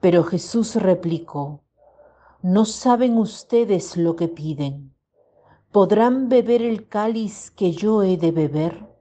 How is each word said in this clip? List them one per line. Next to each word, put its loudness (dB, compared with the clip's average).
Pero 4
Jesús -4
replicó, -2
"No 4
saben 0
ustedes -2
lo 0
que -2
piden. -8
¿Podrán 4
beber 2
el -4
cáliz -6
que -2
yo 0
he 2
de 0
beber?". -2